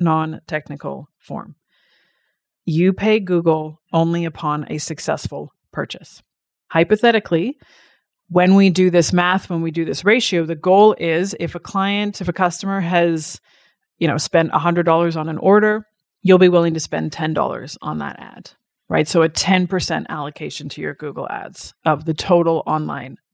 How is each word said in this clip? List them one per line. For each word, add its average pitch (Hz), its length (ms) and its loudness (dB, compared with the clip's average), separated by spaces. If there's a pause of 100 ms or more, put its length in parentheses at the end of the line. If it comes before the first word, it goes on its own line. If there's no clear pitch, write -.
non-technical 156 1080 -4 (120)
form, - 340 -14 (1080)
you 175 280 2
pay 214 280 0
Google 165 600 -2 (120)
only 170 320 0
upon 151 440 -6
a 156 100 -8
successful 151 760 -6 (200)
purchase. - 480 -12 (520)
Hypothetically, 208 880 2 (680)
when 180 280 4
we 196 140 6
do 180 200 2
this 170 220 4
math, 180 360 2
when 165 140 -4
we 165 80 -2
do 160 140 -4
this 165 200 -6
ratio, 196 400 2
the 160 120 -6
goal 196 420 6
is 170 400 -2
if 165 160 -6
a 170 60 -10
client, 202 600 -4
if 175 60 -6
a 180 60 -2
customer 196 480 -2
has, 170 600 0 (580)
you 160 100 0
know, 147 100 0
spent 165 340 0
a 156 60 0
hundred 170 240 0
dollars 165 340 2
on 156 120 -6
an 156 100 -6
order, 214 480 2 (360)
you'll 185 160 6
be 180 100 8
willing 170 260 4
to 160 60 -4
spend 160 320 -6
ten 160 200 -4
dollars - 500 -4
on 254 160 -8
that - 200 -10
ad, - 320 -20 (380)
right? 156 180 0
So 165 160 2
a 160 60 4
ten 180 400 0
percent 165 400 -4
allocation 151 640 -10
to - 100 -14
your 151 140 -8
Google 143 360 -10
Ads - 420 -12 (120)
of 156 200 0
the 156 100 -4
total 165 520 2
online 139 500 -6 (180)